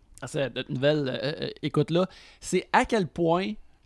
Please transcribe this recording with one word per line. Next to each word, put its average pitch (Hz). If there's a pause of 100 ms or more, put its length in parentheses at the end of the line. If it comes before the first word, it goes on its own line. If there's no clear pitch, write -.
(220)
à 131
cette 131
nouvelle, 143
euh, 127 (120)
euh, - (120)
écoute-là, 156 (340)
c'est -
à 240
quel 214
point 175 (320)